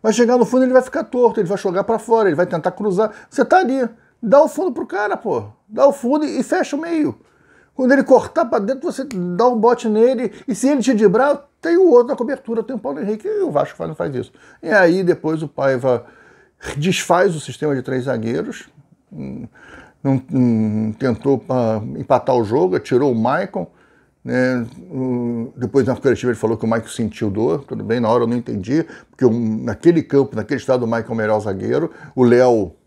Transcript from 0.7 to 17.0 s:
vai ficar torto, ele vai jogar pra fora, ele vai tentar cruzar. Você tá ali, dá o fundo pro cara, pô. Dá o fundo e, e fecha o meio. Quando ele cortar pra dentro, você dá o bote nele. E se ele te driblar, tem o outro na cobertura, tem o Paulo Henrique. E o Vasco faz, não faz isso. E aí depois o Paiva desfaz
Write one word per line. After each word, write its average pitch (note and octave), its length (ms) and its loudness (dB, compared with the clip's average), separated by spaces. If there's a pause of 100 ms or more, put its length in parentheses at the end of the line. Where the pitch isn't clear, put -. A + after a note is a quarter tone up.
vai B3+ 80 8
ficar - 220 -6
torto, A#3+ 360 0
ele F3 80 0
vai G3+ 80 -2
jogar F#3+ 280 -2
pra A3+ 140 -2
fora, A3 300 2
ele D3+ 80 2
vai F3 80 2
tentar F3+ 280 -4
cruzar. G#3 400 -2 (180)
Você - 160 0
tá F#4 140 4
ali, C4 280 -2 (340)
dá B3+ 200 6
o D#4 40 4
fundo D4+ 260 -4
pro C#4 140 -8
cara, G4+ 300 -4
pô. C3+ 280 -4 (220)
Dá A3+ 200 2
o C#4+ 60 6
fundo D4 340 0
e, - 120 -4
e C4 40 -2
fecha E4+ 340 -2
o - 20 -6
meio. D#4+ 400 -4 (560)
Quando B3+ 180 2
ele C#4 120 4
cortar C4+ 400 4
pra A#3+ 140 -2
dentro, C4 340 -4
você C4+ 100 -8
dá F3+ 440 -2
o B3 100 4
bote A#3 320 2
nele. A3+ 440 2 (140)
E A#3+ 80 -4
se B3+ 140 0
ele C#4+ 140 2
te B3+ 100 0
driblar, A3+ 560 2 (140)
tem E4+ 160 2
o F#4 100 6
outro A#3+ 200 6
na C#4 80 -4
cobertura, A#3 460 -6
tem B3 140 -8
o - 20 -8
Paulo C#3+ 220 -8
Henrique. G#3+ 260 -6
E G#4+ 140 -4
o F4+ 100 -2
Vasco C#3+ 240 -2
faz, E3+ 140 -10
não D#3 80 -10
faz E3 180 -6
isso. - 180 -8 (300)
E E4+ 60 -10
aí F#3 340 4
depois D#3+ 400 -2
o D3 60 -8
Paiva C3 560 0 (720)
desfaz F3+ 580 0